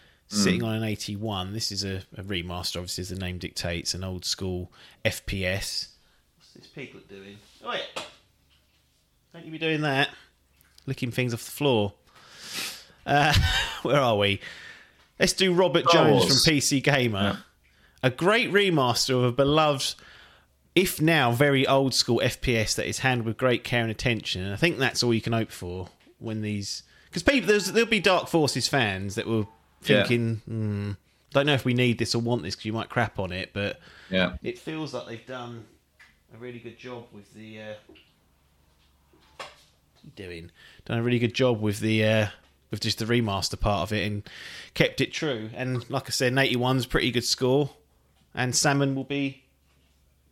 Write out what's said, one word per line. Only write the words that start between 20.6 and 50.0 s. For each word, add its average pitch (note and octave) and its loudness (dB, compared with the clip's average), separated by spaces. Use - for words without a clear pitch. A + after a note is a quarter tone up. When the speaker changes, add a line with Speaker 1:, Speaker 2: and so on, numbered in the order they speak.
Speaker 2:
if F3+ 2
now D#3 4
very C3+ 4
old C3+ 4
school - 0
F - -2
P A#2+ 0
S G#2+ 0
that - -4
is G2+ -6
handled B2 0
with A2 -4
great B2 0
care A#2+ 0
and A2+ -2
attention. G#2+ -4
And G2 -6
I F#2+ -6
think E3+ 0
that's B2+ 0
all A#2+ 2
you A2 0
can A#2 -4
hope A2+ -2
for F2+ -10
when A2 -8
these, G#2 -6
'cause E3+ -6
people, C4 2
there's, G#3 2
there'll A3 2
be A3+ 2
Dark F3+ 2
Forces C#3+ 2
fans G2+ -2
that A2+ -4
will A2 -2
Speaker 1:
Yeah. G#2 4
Speaker 2:
thinking, A#2 0
"Hmm, G#2 -4
don't C#3 0
know D3 4
if B2+ 0
we B2+ 2
need B2 2
this - -2
or A#2 0
want A#2 -2
this F2+ -8
'cause - -14
you A2 -4
might A2+ -8
crap - -2
on F#2+ -4
it," F#2 -8
but G2+ -4
Speaker 1:
Yeah. F#2 0
Speaker 2:
it - -8
feels D#3 -8
like - -10
they've A2+ -14
done A#2+ -14
a A2 -20
really A#2+ -16
good A2+ -18
job B2 -16
with G#2 -20
the, A2 -18
uh, G#2+ -14
what - -14
are - -
you D3+ -20
doing? F2 -14
Done A#2 -4
a A#2 -2
really B2 2
good A#2 0
job B2 2
with G#2+ -2
the, A2 2
uh, G#2+ 4
with G#2+ -6
just A2 -2
the A2+ -4
remaster A2 0
part G2+ 0
of G2+ -4
it F#2+ -2
and G#2 -6
kept - 0
it - -2
true. A2+ -4
And B2+ -6
like C3+ -4
I - -10
said, B2+ 0
an C3 2
eighty-one's B2+ 2
pretty B2 0
good A#2+ 0
score, C3+ 2
and B2 -2
Salmon C#3 2
will C3+ -4
be C#3 -6